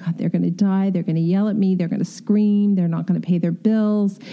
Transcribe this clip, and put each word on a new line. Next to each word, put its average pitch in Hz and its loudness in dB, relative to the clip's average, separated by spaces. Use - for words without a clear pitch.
God, 165 -4
they're - -2
gonna 175 0
die. 190 0
They're 180 0
gonna 160 -2
yell 190 2
at 202 -2
me. 190 2
They're 175 -2
gonna 190 -2
scream. 202 2
They're 180 2
not 165 -2
gonna 175 0
pay 175 0
their 170 0
bills. 208 0